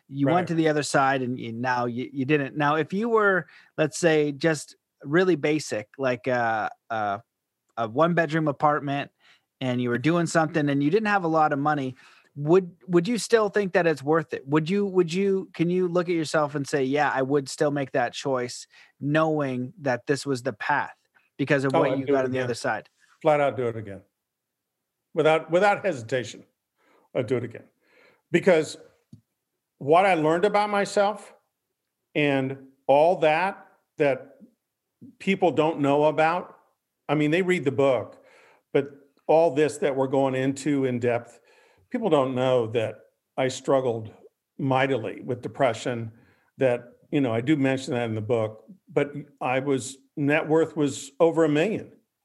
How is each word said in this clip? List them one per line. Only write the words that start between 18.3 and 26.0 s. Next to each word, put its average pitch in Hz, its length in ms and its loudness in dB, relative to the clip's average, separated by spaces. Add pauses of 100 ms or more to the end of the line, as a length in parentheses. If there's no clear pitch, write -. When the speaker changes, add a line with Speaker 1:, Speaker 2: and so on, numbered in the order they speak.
Speaker 1:
knowing 143 800 -2
that 127 260 -4
this 143 200 -2
was 131 160 -4
the 127 100 -4
path 123 440 -4 (400)
because 139 280 0
of 135 100 0
Speaker 2:
Oh, 165 60 4
Speaker 1:
what 147 120 2
Speaker 2:
I'd 135 80 -2
Speaker 1:
you 135 60 -8
Speaker 2:
do 143 80 0
Speaker 1:
got 135 60 2
Speaker 2:
it 131 60 0
Speaker 1:
on 127 60 -6
the 131 60 -2
Speaker 2:
again. 127 60 -2
Speaker 1:
other 123 100 -4
side? 113 340 -6 (340)
Speaker 2:
Flat 151 180 4
out 135 160 0
do 123 120 -2
it 110 80 -6
again. 101 240 -12 (1120)
Without, 156 360 2
without 185 340 2
hesitation, 127 600 -6 (720)